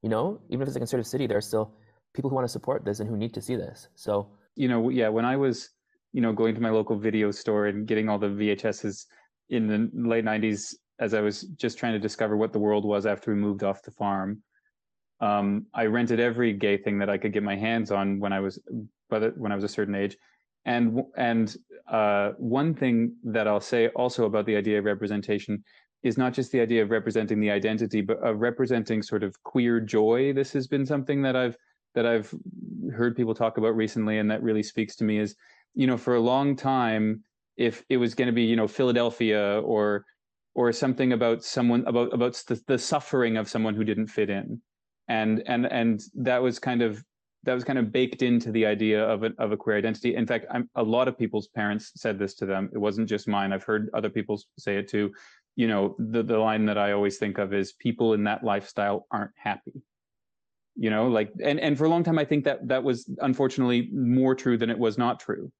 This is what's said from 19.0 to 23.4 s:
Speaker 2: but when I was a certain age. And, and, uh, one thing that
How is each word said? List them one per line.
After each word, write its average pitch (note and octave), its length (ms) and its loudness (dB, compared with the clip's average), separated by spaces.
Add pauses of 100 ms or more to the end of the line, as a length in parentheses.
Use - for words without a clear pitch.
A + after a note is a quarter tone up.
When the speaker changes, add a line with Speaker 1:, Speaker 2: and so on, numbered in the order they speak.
Speaker 2:
but A2 280 0
when A2+ 140 -4
I G2+ 40 0
was G2 80 -2
a G2+ 60 -2
certain G2+ 260 -2
age. G2 220 -4 (480)
And, A#2+ 360 0 (160)
and, A2+ 380 0 (360)
uh, G#2 460 2
one C3+ 380 0
thing A#2 480 2
that A2 240 0